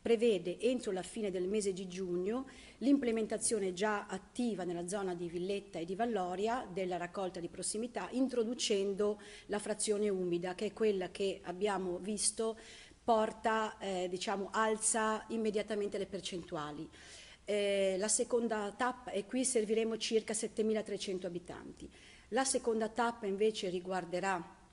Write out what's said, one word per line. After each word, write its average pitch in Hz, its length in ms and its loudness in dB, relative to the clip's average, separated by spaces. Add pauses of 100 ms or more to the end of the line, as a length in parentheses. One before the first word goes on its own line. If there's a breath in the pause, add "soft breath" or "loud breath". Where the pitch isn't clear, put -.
prevede 208 600 4
entro 233 320 2
la 185 100 -2
fine 208 280 -4
del 180 180 0
mese 202 240 2
di 185 160 -6
giugno 185 580 -2 (320 loud breath)
l'implementazione 220 960 2
già 208 340 0
attiva 190 580 -2
nella 175 220 -2
zona 190 280 -2
di 175 140 -4
Villetta 185 500 -4
e 165 80 -4
di 185 80 -4
Valloria 208 760 0
della 180 280 -2
raccolta 175 420 -4
di 170 80 -4
prossimità, 208 640 -4
introducendo 214 1040 2 (280 loud breath)
la 202 120 -2
frazione 208 520 0
umida, 180 440 0
che 208 120 -4
è - 60 -2
quella 196 380 2
che 190 340 -2
abbiamo 185 540 0
visto 220 600 0 (440 loud breath)
porta, 220 760 2
eh, 185 300 -2
diciamo, 190 440 -2
alza 220 760 2
immediatamente 208 680 0
le 196 80 -2
percentuali. 165 840 -6 (580 loud breath)
Eh, 202 520 4
la 202 100 0
seconda 220 680 0
tappa, 254 340 -2
e 196 160 -2
qui 254 180 0
serviremo 220 520 2
circa 220 360 0
settemilatrecento 208 960 -2
abitanti. - 640 -10 (380 loud breath)
La 254 160 2
seconda 226 440 2
tappa 233 380 0
invece 208 420 2
riguarderà 180 960 -2 (100)